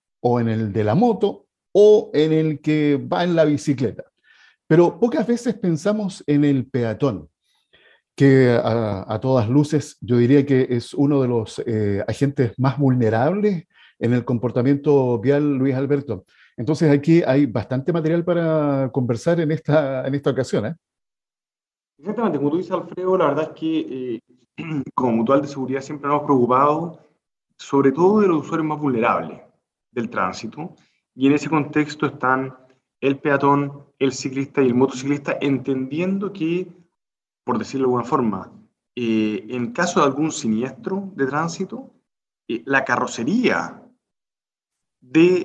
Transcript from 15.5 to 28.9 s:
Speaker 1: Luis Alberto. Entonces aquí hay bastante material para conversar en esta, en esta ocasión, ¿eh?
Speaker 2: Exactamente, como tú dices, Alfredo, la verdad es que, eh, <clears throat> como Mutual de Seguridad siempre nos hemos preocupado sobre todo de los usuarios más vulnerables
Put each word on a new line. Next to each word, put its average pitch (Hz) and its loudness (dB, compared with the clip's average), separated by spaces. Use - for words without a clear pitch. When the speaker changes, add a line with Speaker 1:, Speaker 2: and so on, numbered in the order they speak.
Speaker 1:
Luis 131 0
Alberto. 135 -4
Entonces 147 0
aquí 160 4
hay 143 4
bastante 127 -4
material 165 0
para 156 0
conversar 131 0
en 160 0
esta, 143 0
en 135 -2
esta 139 -2
ocasión, 127 -2
¿eh? 165 -6
Speaker 2:
Exactamente, 185 -2
como 143 2
tú 156 0
dices, 180 -2
Alfredo, 185 -2
la 175 4
verdad 151 0
es - -16
que, 131 -4
eh, 113 -10
<clears throat> 156 -8
como 120 0
Mutual 135 2
de 147 -8
Seguridad 131 -6
siempre 143 -8
nos 147 0
hemos 143 -4
preocupado 143 2
sobre 139 2
todo 185 4
de 202 4
los 160 0
usuarios 160 -4
más 151 -6
vulnerables 113 -2